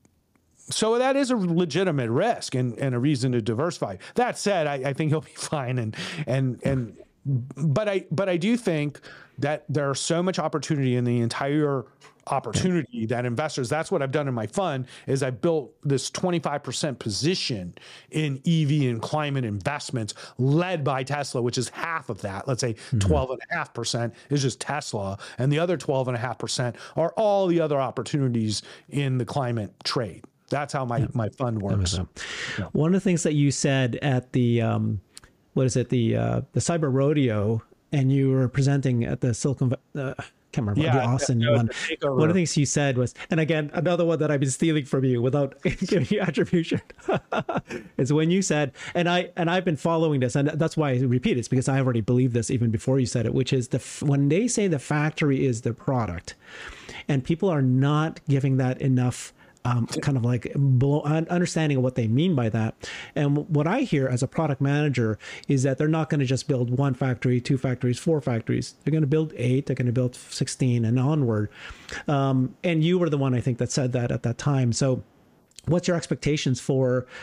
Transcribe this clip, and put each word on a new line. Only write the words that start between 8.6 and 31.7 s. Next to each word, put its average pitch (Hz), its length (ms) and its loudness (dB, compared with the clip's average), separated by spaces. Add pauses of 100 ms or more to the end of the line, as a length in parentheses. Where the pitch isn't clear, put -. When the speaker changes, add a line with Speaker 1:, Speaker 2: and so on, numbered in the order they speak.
Speaker 1:
that 143 300 -2
there's 139 300 0
so 170 220 0
much 185 180 -2
opportunity 143 560 0
in 123 100 0
the 120 160 2
entire 139 640 0 (420)
opportunity 127 800 -2
that 120 180 -2
investors, 131 440 -4
that's 156 220 -2
what 160 120 0
I've 135 80 -4
done 147 160 -2
in 131 80 -2
my 110 100 -4
fund, 139 400 -2 (220)
is 135 160 0
I 131 80 -2
built 160 400 -2 (120)
this 139 280 0
twenty-five 170 500 -2
percent 131 380 -6
position 107 760 -4 (380)
in 143 320 -2
E 160 220 2
V 139 220 2
and 113 140 -2
climate 143 440 -2
investments 110 680 -4 (240)
led 156 460 2
by 135 200 0
Tesla, 139 380 -4
which 123 160 -2
is 117 120 -2
half 165 400 -8
of 104 120 -10
that. 101 260 -8
Let's 131 140 -2
say 117 120 -2
Speaker 2:
Mm-hmm. - 260 -2
Speaker 1:
twelve 131 320 2
and 123 80 -10 (100)
a - 60 -6
half 151 180 -6
percent 117 400 -4 (160)
is 139 140 0
just 131 180 -2
Tesla. 104 560 -6 (220)
And 135 120 2
the 143 80 2
other 175 180 0
twelve 131 300 -2
and 127 80 -2
a 113 40 -4
half 120 180 -6
percent 120 380 -4 (200)
are 160 220 0
all 202 300 2
the 170 140 4
other 147 200 0
opportunities 117 800 -2 (280)
in 135 280 0
the 120 80 -2
climate 120 480 -4 (100)
trade. 110 400 -4 (260)
That's 143 240 -4
how 131 120 -2
my, 120 140 -2
Speaker 2:
Yeah. 113 140 2
Speaker 1:
my 113 160 -2
fund 117 280 -4
Speaker 2:
That 101 60 -4
makes 104 160 0